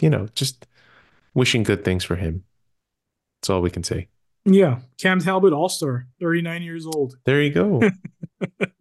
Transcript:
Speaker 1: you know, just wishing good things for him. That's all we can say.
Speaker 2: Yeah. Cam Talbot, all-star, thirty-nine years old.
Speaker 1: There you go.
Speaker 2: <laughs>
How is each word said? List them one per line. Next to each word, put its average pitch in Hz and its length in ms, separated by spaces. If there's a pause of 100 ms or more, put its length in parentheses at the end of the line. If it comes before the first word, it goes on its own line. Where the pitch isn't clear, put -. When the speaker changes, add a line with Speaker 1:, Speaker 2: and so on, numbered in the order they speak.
Speaker 1:
you 156 80
know, 107 240
just - 320 (680)
wishing 123 260
good 101 240
things 92 180
for - 120
him. 90 280 (960)
That's - 120
all 92 100
we 87 80
can 87 140
say. 90 240 (380)
Speaker 2:
Yeah. 190 340 (180)
Cam 185 220
Talbot, 190 340
all-star, 143 540 (120)
thirty-nine 170 440
years 165 240
old. 147 380
Speaker 1:
There 139 140
you 147 120
go. 175 300 (580)
Speaker 2:
<laughs> - 420